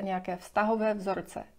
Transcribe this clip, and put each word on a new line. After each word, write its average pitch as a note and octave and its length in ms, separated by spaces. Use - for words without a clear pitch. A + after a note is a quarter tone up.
nějaké F#3 360
vztahové G#3+ 580
vzorce, F#3 500